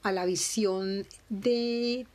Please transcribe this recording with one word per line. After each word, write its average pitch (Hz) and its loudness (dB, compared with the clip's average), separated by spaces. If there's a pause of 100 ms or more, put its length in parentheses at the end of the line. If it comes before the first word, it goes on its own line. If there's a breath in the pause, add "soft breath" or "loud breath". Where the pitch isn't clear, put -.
a 202 0
la 185 0
visión 190 0 (240)
de 240 0